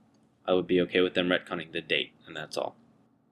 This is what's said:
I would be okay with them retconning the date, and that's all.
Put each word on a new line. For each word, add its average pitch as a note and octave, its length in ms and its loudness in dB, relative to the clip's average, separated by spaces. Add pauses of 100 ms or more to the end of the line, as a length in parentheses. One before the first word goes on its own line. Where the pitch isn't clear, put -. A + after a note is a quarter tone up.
(460)
I F#2 80 4
would F2+ 120 2
be F2+ 160 4
okay F2+ 180 2
with F2+ 140 2
them F2+ 140 0
retconning E2+ 440 -4
the E2 100 -8
date, D2+ 300 -2 (140)
and - 80 -16
that's D2+ 220 -10
all. - 200 -6 (560)